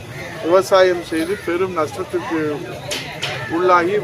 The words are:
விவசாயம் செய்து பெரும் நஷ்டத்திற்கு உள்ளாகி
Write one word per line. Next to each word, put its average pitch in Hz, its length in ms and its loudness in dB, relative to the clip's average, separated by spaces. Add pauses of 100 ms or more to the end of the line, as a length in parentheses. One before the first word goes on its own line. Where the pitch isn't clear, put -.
(460)
விவசாயம் 185 640 6
செய்து 165 220 -2 (120)
பெரும் 180 320 -2
நஷ்டத்திற்கு 165 640 -4 (1160)
உள்ளாகி 180 480 4